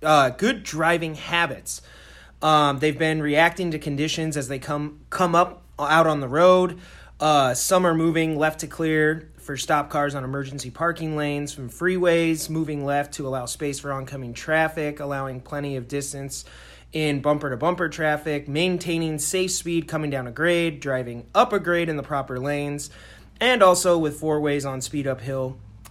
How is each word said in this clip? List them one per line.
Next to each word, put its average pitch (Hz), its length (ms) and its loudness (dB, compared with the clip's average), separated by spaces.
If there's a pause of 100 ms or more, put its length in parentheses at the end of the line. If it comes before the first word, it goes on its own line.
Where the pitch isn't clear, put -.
uh, 151 260 8
good 214 340 0
driving 160 520 0
habits. 156 680 -4 (640)
Um, 147 380 4
they've 151 180 0
been 160 240 0
reacting 165 480 2
to 151 80 -4
conditions 151 580 -4
as 131 120 -4
they 135 100 -6
come, 147 500 -6
come 175 260 0
up 180 280 2 (160)
out 156 280 6
on 151 140 2
the 135 80 -4
road. 180 500 6 (400)
Uh, 143 360 4
some 185 320 2
are 165 80 4
moving 160 420 2
left 156 240 0
to 160 60 -10
clear 156 720 0
for 139 180 -10
stop 147 320 0
cars 143 260 -2
on 139 80 -6
emergency 135 460 -8
parking 160 480 -4
lanes, 147 380 -4
from 127 160 -12
freeways, 170 800 0
moving 156 340 -4
left 143 300 -2
to 143 120 -8
allow 131 200 -6
space 143 320 -6
for 143 120 -10
oncoming 135 440 -8
traffic, 156 680 -2
allowing 135 400 -6
plenty 143 360 -6
of 117 120 -8
distance 139 560 -8 (480)
in 151 300 0
bumper-to-bumper 151 680 0
traffic, 151 600 -2
maintaining 165 680 -2
safe 185 340 -2
speed 170 360 -2
coming 156 220 -4
down 131 160 -4
a 120 60 -10
grade, 165 480 0
driving 123 440 -4 (100)
up 214 200 4
a 202 40 4
grade 170 300 0
in 156 80 -2
the 143 60 -4
proper 135 360 -4
lanes, 143 520 -4 (500)
and 240 220 4
also 180 340 6
with 151 240 -2
four 151 220 0
ways 143 240 -2
on 131 160 -8
speed 143 240 -6
uphill, 131 500 -4 (340)